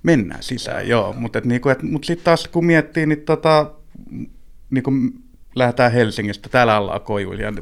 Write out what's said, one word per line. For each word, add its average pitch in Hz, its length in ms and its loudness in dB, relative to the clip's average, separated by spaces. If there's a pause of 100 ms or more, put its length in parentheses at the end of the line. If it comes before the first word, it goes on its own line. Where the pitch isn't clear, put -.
Mennään 127 400 0
sisään, - 460 -6
joo. 107 240 0
Mut 117 240 -6
et 110 80 -4
niinku, 120 240 0
et, 131 140 0
mut 156 220 -4
sit 170 200 -6
taas 165 240 2
kun 170 180 0
miettii, 160 400 2
niin 151 140 0
tota, 156 500 2 (1000)
niinku 131 200 0 (640)
lähdetään 123 380 2
Helsingistä, 110 560 0
täällä 117 300 4
ollaan 98 220 -4
kojuilla, 101 420 -6
ja 104 200 -6